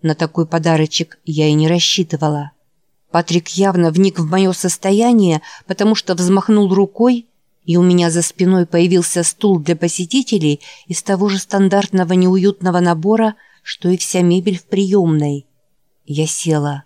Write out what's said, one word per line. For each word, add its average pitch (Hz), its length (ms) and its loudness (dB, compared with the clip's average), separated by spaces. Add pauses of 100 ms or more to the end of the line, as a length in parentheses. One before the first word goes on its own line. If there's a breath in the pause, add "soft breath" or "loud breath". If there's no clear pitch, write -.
На 156 140 -2
такой 165 300 -4
подарочек 160 800 -2
я 156 220 -2
и 151 60 2
не 156 140 2
рассчитывала. 160 840 -2 (600)
Патрик 170 380 -2
явно 180 420 0
вник 185 280 0
в 156 100 -2
мое 185 240 0
состояние, 196 880 0 (260 loud breath)
потому 208 280 0
что 185 200 -4
взмахнул 190 580 2
рукой, 226 540 0 (360)
и 165 140 0
у 175 40 4
меня 175 300 4
за 170 100 -2
спиной 180 440 0
появился 175 580 0
стул 190 360 0
для 156 160 -2
посетителей 170 840 -2 (280 loud breath)
из 175 140 -8
того 202 280 0
же 196 100 -2
стандартного 190 760 0
неуютного 185 680 2
набора, 196 560 0 (280 soft breath)
что - 260 -6
и 185 80 0
вся - 240 -4
мебель 175 380 0
в - 60 -20
приемной. 165 840 0 (580)
Я 151 220 -4
села. 147 580 -4